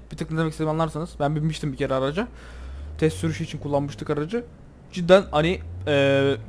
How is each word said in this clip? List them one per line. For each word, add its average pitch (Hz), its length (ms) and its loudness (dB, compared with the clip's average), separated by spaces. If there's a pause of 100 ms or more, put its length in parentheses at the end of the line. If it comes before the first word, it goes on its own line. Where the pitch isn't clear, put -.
(120)
bir - 40 -12
tık 156 140 -8
ne 160 80 -2
demek 160 140 0
istediğimi 156 180 -2
anlarsanız. 160 400 -2 (100)
Ben 147 160 2
binmiştim 151 360 -2
bir 131 40 -6
kere 135 180 0
araca. 147 340 0 (680)
Test 156 180 2
sürüşü 165 280 -2
için 156 140 -8
kullanmıştık 143 520 -2
aracı. 165 340 -2 (480)
Cidden 185 380 6
hani, 160 300 2 (260)
e, 139 500 4 (120)